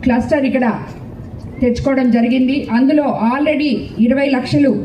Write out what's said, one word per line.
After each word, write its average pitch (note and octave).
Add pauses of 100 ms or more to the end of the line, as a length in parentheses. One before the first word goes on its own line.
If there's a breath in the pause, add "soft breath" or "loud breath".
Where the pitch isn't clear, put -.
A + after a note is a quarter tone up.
క్లస్టర్ C4
ఇక్కడ B3 (920)
తెచ్చుకోవడం B3+
జరిగింది. B3+ (160)
అందులో C#4 (220)
already D4 (280)
ఇరవై C4
లక్షలు C4+ (120)